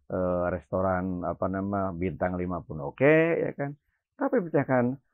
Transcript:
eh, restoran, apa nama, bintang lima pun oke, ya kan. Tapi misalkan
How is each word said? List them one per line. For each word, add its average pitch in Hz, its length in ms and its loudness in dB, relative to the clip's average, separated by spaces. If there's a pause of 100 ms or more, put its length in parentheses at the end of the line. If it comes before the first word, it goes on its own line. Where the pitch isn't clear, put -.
eh, 90 400 0
restoran, 92 760 -2
apa 85 240 -2
nama, 98 440 -2
bintang 90 440 -2
lima 90 240 -4
pun 78 220 -10
oke, 127 340 4 (220)
ya - 160 -2
kan. 143 220 -6 (400)
Tapi 269 260 0
misalkan 135 540 2 (180)